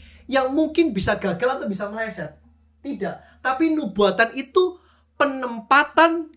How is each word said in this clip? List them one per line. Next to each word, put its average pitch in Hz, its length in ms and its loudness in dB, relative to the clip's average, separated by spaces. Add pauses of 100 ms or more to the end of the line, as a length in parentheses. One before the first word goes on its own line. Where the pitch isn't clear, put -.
(300)
yang 262 240 0
mungkin 311 400 2
bisa 202 240 0
gagal 233 400 -2
atau 269 80 -8
bisa 202 240 -6
meleset. 208 480 -10 (420)
Tidak, - 640 -10
tapi 311 320 0
nubuatan 208 640 0
itu 359 400 0 (400)
penempatan 285 1200 2